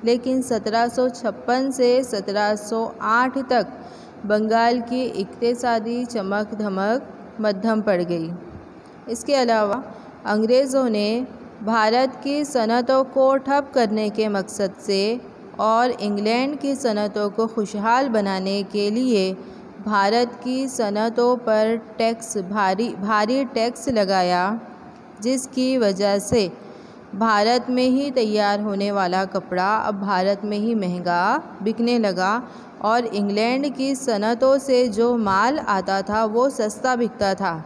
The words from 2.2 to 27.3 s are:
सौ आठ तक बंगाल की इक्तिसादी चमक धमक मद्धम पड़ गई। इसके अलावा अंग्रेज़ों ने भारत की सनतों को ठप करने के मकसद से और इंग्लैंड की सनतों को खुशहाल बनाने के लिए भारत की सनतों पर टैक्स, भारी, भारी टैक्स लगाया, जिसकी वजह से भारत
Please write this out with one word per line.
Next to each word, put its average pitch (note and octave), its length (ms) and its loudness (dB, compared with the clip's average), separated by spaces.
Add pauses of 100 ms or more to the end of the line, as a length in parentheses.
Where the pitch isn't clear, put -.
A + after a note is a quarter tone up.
सौ A3+ 260 -4 (200)
आठ B3+ 340 2 (120)
तक A#3 180 2 (580)
बंगाल A3+ 560 2
की B3+ 220 -2 (120)
इक्तिसादी A#3 920 -2
चमक G#3 500 -4
धमक G#3 520 -2 (340)
मद्धम G#3+ 400 0
पड़ G3 220 2
गई। E3+ 280 -4 (760)
इसके B3+ 260 -2
अलावा A#3 480 2 (440)
अंग्रेज़ों B3+ 640 2
ने G#3 180 2 (560)
भारत A3+ 600 2
की C#4+ 220 0
सनतों B3 680 2
को C4+ 280 4
ठप C#4 340 0
करने G#3+ 360 2
के G#3+ 200 0
मकसद G3 520 -2
से G3 200 0 (580)
और A3+ 320 2
इंग्लैंड A3+ 680 0
की C#4 160 -2
सनतों G#3 540 -2
को A3+ 180 -2
खुशहाल A3+ 640 0
बनाने G3 560 0
के G#3 260 -2
लिए G#3+ 400 2 (540)
भारत G#3+ 580 2
की C4 240 -2
सनतों A#3 680 0
पर A3 380 2 (220)
टैक्स, A3+ 400 -2
भारी, G3 540 0
भारी G#3+ 540 0
टैक्स A#3+ 440 -4
लगाया, F#3+ 720 2 (600)
जिसकी B3+ 560 0
वजह G3+ 420 2
से G3+ 300 2 (680)
भारत A3+ 540 2